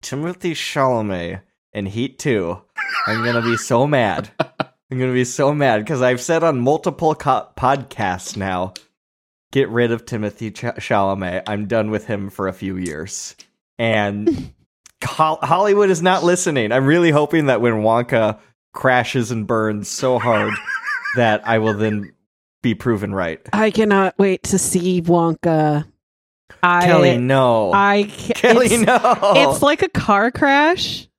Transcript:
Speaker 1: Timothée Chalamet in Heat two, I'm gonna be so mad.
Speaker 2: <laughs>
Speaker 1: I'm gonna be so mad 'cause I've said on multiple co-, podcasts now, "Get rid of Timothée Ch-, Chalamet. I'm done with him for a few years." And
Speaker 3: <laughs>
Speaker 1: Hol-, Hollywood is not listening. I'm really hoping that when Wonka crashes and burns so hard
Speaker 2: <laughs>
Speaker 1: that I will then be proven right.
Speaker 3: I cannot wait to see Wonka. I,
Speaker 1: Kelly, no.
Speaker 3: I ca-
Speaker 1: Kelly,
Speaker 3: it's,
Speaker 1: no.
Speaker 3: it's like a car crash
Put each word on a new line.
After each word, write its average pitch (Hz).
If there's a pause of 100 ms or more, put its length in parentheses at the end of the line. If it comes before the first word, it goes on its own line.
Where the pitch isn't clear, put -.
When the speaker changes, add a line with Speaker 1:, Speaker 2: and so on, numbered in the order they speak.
Speaker 1:
Timothée 170
Chalamet 107 (320)
in 104
Heat 117
two, 95 (440)
I'm 113
gonna 117
be 117
so 123
mad. 120
Speaker 2:
<laughs> -
Speaker 1:
I'm -
gonna 127
be 123
so 139
mad 123
'cause 123
I've 127
said 165
on 151
multiple 156
co-, 127 (100)
podcasts 117
now, 92 (800)
"Get 135
rid 117
of 117
Timothée 107
Ch-, -
Chalamet. 98
I'm 104
done 107
with 107
him 101
for 98
a 92
few 95
years." 85 (420)
And 104 (240)
Speaker 3:
<laughs> -
Speaker 1:
Hol-, 156
Hollywood 202
is 160
not 185
listening. 160
I'm 131
really 165
hoping 151
that 123
when 117
Wonka 110 (340)
crashes 123
and 110
burns 107
so 127
hard 107 (320)
Speaker 2:
<laughs> -
Speaker 1:
that 113
I 113
will 110
then 104 (500)
be 117
proven 104
right. 87 (140)
Speaker 3:
I 214
cannot 202
wait 196
to -
see 180
Wonka. 160 (800)
I, 175
Speaker 1:
Kelly, 175
no. 123
Speaker 3:
I 202
ca- -
Speaker 1:
Kelly, 247
Speaker 3:
it's, 226
Speaker 1:
no. 247 (360)
Speaker 3:
it's 277
like 294
a 370
car 214
crash 294 (100)